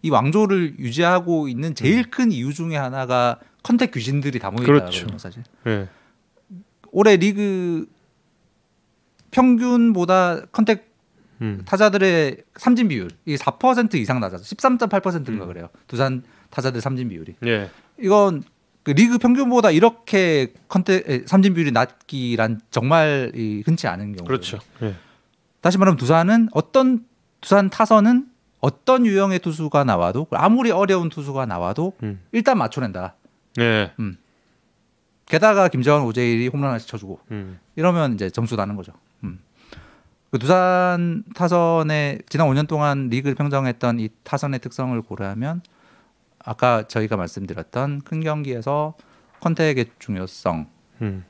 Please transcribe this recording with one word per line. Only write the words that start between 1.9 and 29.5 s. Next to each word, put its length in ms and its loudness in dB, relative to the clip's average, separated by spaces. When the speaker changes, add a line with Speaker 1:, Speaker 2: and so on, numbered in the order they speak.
Speaker 2:
음. 120 -6
Speaker 1:
큰 200 0
이유 220 -4
중에 220 -6
하나가 640 -2
컨택 280 0
귀신들이 460 -4
다 140 -6
모여 120 -4
있다는 180 6
Speaker 2:
그렇죠. 260 -8
Speaker 1:
거예요, 100 -10
사실. 260 -18
Speaker 2:
예. 220 -4
Speaker 1:
올해 240 6
리그 720 -2
평균보다 1080 4
컨택 400 0
Speaker 2:
음. 240 -6
Speaker 1:
타자들의 720 2
삼진 320 2
비율, 220 -2
이게 120 -4
사 140 -2
퍼센트 460 0
이상 220 -2
낮아서 240 -8
십삼점팔 580 -2
퍼센트인가 440 -6
Speaker 2:
음. 20 -12
Speaker 1:
그래요. 220 -14
두산 360 -4
타자들 320 -6
삼진 280 -6
비율이. 260 -14
Speaker 2:
예. 240 -2
Speaker 1:
이건 440 2
그 80 -2
리그 260 6
평균보다 540 4
이렇게 840 2
컨택, 400 0
에, 160 -4
삼진 280 4
비율이 180 0
낮기란 880 -2
정말 640 0
이 300 -6
흔치 220 0
않은 280 -6
경우. 100 -14
Speaker 2:
그렇죠. 340 -6
예. 140 -6
Speaker 1:
다시 160 2
말하면 200 4
두산은 560 4
어떤, 520 2
두산 280 4
타선은 600 4
어떤 460 2
유형의 340 2
투수가 440 0